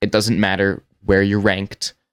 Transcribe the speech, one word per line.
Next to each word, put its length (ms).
it 100
doesn't 280
matter 440
where 200
you're 160
ranked 540